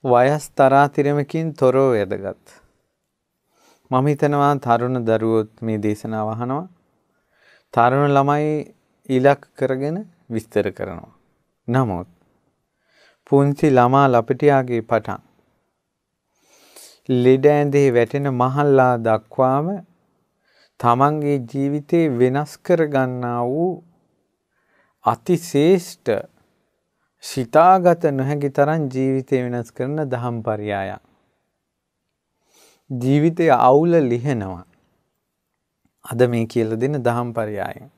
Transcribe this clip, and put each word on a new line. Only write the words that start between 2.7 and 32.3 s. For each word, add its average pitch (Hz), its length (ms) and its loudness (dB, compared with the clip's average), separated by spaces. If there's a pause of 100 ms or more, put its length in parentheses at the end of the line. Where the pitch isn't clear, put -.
මම 131 160 2
හිතනවා 143 480 0
තරුණ 123 420 -2 (100)
දරුවොත් 110 420 0 (120)
මේ 110 220 -4
දේශනාව 107 500 -4
අහනවා. 131 340 -6 (1040)
තරුණ 135 420 2
ළමයි 147 360 0 (580)
ඉලක්ක 135 320 2 (160)
කරගෙන 135 400 -4 (340)
විස්තර 110 400 -2
කරනවා. 92 400 -12 (560)
නමුත් 117 400 -2 (1200)
පුංචි 139 440 2
ළමා 131 380 4
ලපටියාගේ 127 760 0
පටන් 107 400 -4 (1900)
ලෙඩ 131 360 4
ඇඳේ 147 420 2 (100)
වැටෙන 139 360 -2
මහල්ලා 131 600 2 (100)
දක්වාම 131 640 0 (1120)
තමන්ගේ 143 580 0 (140)
ජීවිතේ 143 540 -2 (140)
වෙනස් 135 380 0
කරගන්නා 127 840 -2
වූ 165 400 -4 (1200)
අතිශේෂ්ඨ, 165 1040 -2 (1120)
සිතාගත 170 800 2 (140)
නොහැකි 143 320 -4
තරම් 147 380 0
ජීවිතේ 131 580 -2
වෙනස් 120 260 -6
කරන 139 260 -6 (140)
දහම් 120 320 -6
පරයයක්. 104 680 -6 (1800)